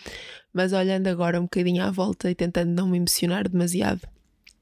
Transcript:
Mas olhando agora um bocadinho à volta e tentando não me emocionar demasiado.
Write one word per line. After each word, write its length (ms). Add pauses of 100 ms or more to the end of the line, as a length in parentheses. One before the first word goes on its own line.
(520)
Mas 200
olhando 340
agora 320
um 60
bocadinho 400
à 60
volta 380
e 60
tentando 360
não 180
me 80
emocionar 520
demasiado. 520 (600)